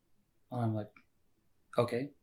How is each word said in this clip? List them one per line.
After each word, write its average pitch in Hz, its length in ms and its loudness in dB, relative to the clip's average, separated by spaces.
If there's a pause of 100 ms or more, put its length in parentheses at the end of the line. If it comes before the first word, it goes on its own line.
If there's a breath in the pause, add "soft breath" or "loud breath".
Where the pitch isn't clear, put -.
(500)
And 123 100 -4
I'm 113 140 2
like, 107 160 -4 (880)
Okay. 120 320 2 (120)